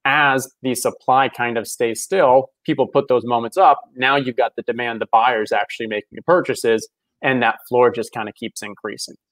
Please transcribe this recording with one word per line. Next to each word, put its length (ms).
as 540
the 140
supply 520
kind 300
of 100
stays 360
still, 480
people 220
put 220
those 180
moments 320
up. 240
Now 220
you've 180
got 200
the 60
demand, 400
the 100
buyers 400
actually 360
making 240
the 100
purchases, 680
and 180
that 160
floor 220
just 240
kinda 200
keeps 280
increasing. 540